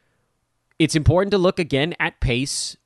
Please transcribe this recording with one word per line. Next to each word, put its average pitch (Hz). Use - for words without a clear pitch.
It's 151
important 175
to 202
look 185
again 151
at 160
pace. -